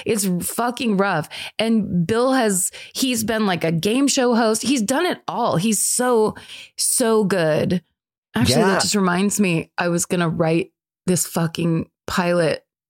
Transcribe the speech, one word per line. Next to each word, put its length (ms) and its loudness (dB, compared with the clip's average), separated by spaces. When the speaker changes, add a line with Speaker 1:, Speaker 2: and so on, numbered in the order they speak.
Speaker 1:
It's 220 -2
fucking 500 -2
rough. 320 0
And 480 0
Bill 260 2
has, 400 0
he's 300 -2
been, 240 0
like, 160 -2
a 100 0
game 360 0
show 260 2
host. 280 2
He's 200 0
done 240 0
it 220 -4
all. 300 0
He's 220 0
so, 540 2
so 480 2
good. 580 0
Actually, 280 2
Speaker 2:
Yeah. 120 4
Speaker 1:
that 80 2
just 140 -2
reminds 420 0
me, 400 0
I 100 -2
was 180 0
gonna 220 0
write 440 0
this 200 0
fucking 640 -2
pilot 580 0